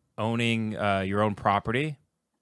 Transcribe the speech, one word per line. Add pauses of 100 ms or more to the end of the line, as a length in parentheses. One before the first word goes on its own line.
(180)
owning,
uh,
your
own
property, (440)